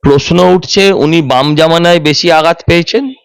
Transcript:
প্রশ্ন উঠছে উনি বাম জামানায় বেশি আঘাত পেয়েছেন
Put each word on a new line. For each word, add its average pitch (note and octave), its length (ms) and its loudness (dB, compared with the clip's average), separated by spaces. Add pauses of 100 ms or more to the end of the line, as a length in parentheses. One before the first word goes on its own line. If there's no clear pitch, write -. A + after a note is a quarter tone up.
প্রশ্ন C#3+ 380 0
উঠছে F#3 540 0
উনি D#3 280 0
বাম C#3 340 -2
জামানায় E3+ 440 2
বেশি D3+ 320 -2
আঘাত D#3+ 340 0
পেয়েছেন G#3+ 480 -2 (100)